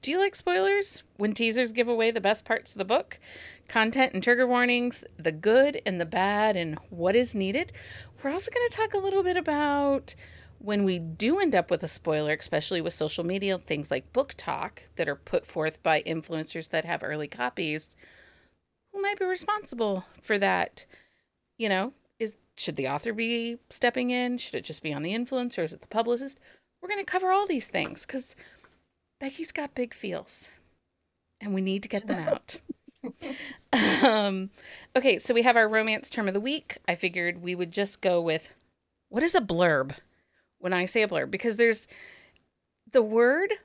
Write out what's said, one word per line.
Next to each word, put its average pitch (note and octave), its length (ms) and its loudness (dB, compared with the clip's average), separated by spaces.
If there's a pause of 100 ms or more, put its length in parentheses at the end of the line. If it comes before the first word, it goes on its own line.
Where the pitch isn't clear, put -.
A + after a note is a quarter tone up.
Do C4+ 100 -4
you F4 80 2
like G4 160 2
spoilers? F4+ 680 0 (140)
When G#3 160 0
teasers A#3 380 0
give A3+ 160 2
away A3+ 240 2
the A3+ 100 -2
best G3+ 240 2
parts - 280 -2
of - 40 -12
the F#3+ 80 -2
book, - 340 0 (480)
content A#3 460 2
and F#3+ 100 -2
trigger B3 240 6
warnings, B3 560 2 (140)
the E3 140 0
good A3+ 540 4
and F#3 140 -2
the E3+ 60 0
bad G3+ 500 2
and E3 220 -2 (120)
what F3+ 260 0
is A#3+ 200 4
needed. G3+ 380 -2 (500)
We're C#4 80 -2
also F#4+ 200 -2
gonna A#4+ 180 2
talk A4 240 -2
a G4+ 100 2
little G4 200 2
bit F4+ 140 2
about C#4+ 760 0 (440)
when G3+ 240 0
we F#3 140 2
do F#3+ 420 0
end F4 140 2
up F3+ 160 2
with E3 140 0
a E3 40 -6
spoiler, D3+ 460 0
especially E3 480 -2
with E3 120 -4
social D#3+ 300 -2
media, F#3+ 360 0
things D3 320 -4
like C3 220 -4
book C#4 240 0
talk - 460 -6 (120)
that D#3+ 140 -2
are C#3+ 60 -2
put - 300 -4
forth D#3 380 -6
by D#3 200 2
influencers D#3+ 680 -6
that D#3+ 160 -2
have E3+ 180 -6
early D3+ 240 -6
copies, E3+ 680 -6 (1000)
who G4 80 -6
might G4+ 180 -2
be F#4+ 60 0
responsible C4+ 800 -2 (160)
for G#3 180 0
that F#3 460 0 (720)
you A3+ 120 -2
know, G3 240 0 (260)
is, A3 180 -6 (180)
should - 200 -6
the C3+ 120 -2
author D3 260 -2
be A#3 440 -2 (120)
stepping B3 420 0
in? B3 260 0
Should - 180 -8
it B2+ 100 -6
just - 180 -8
be D3+ 100 -4
on C#3+ 100 -6
the F3 100 -4
influencer? B3 500 -4
Is D#3+ 100 -4
it - 80 -18
the - 60 -20
publicist? A#3+ 520 -2 (420)
We're F4+ 80 -12
gonna G4+ 140 -4
cover F#4 280 0
all G4+ 160 2
these D4 200 -2
things - 380 -4
'cause - 300 -6 (840)
Becky's C4+ 320 -6
got C#4+ 220 -6
big B3 200 -4
feels - 580 -8 (880)
and G#3 120 -4
we F#3+ 80 0
need F#3+ 220 -2
to - 60 -12
get G#3 180 -4
them - 200 -2
out. - 360 -4
<laughs> - 60 -20 (1300)
Um, G3+ 460 4 (460)
okay, B3+ 220 6
so - 160 0
we A#3 100 6
have A#3+ 120 6
our A3 140 6
romance A3 400 0
term G#3+ 180 -2
of F#3 60 0
the G3+ 80 0
week. C#4+ 360 -4 (100)
I F3 80 2
figured F3 460 -2
we F3+ 140 -4
would F3 160 -4
just G3 300 -2
go F3+ 180 4
with, D#3+ 320 -2 (580)
what B3 140 0
is E4+ 100 2
a F#4 60 6
blurb? E3 560 2 (640)
When F3+ 140 -2
I F3+ 120 0
say G#3+ 180 2
a G#3 40 2
blurb, D3 240 -2
because G#3 260 -2
there's, A3+ 300 4 (1040)
the C4 100 8
word A#3+ 520 4 (120)